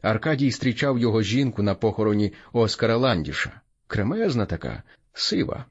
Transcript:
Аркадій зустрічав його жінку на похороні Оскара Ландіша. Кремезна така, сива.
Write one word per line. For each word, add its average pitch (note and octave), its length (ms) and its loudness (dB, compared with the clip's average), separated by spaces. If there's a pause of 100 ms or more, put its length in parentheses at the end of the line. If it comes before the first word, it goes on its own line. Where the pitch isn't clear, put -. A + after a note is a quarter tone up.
Аркадій C3 500 0
зустрічав B2+ 480 0
його A2+ 220 2
жінку A2 420 0
на G2 120 2
похороні G#2 580 0 (200)
Оскара A2+ 440 2
Ландіша. F#2+ 640 -2 (260)
Кремезна B2+ 580 0
така, C#2 380 -6 (300)
сива. - 580 -2